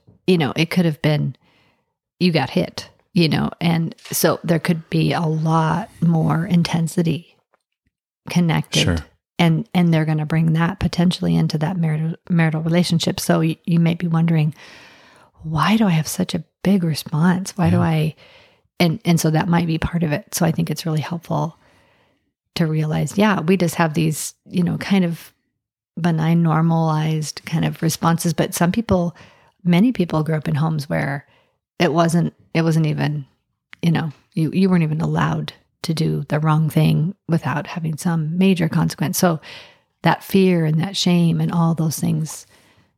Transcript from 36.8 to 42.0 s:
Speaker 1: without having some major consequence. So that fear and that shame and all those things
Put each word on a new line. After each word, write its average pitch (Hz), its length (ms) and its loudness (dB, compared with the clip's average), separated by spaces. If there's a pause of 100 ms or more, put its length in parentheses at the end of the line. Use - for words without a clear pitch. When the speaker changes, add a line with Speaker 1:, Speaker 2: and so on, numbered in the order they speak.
Speaker 1:
without 156 380 -2
having 160 320 -6
some 165 400 -2
major 180 320 2
consequence. 165 480 -2
So 170 220 2 (640)
that - 200 0
fear 185 420 2
and 156 160 2
that 196 160 -6
shame 170 420 2
and 165 120 -2
all 165 220 2
those 160 240 -2
things 160 480 -4 (520)